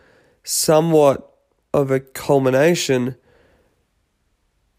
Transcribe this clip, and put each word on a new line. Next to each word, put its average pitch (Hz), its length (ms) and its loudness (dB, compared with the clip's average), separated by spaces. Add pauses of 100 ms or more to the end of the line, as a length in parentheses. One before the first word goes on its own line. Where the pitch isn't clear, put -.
(440)
somewhat 156 960 0 (360)
of 139 180 -2
a 135 80 0
culmination 135 1160 -2 (1600)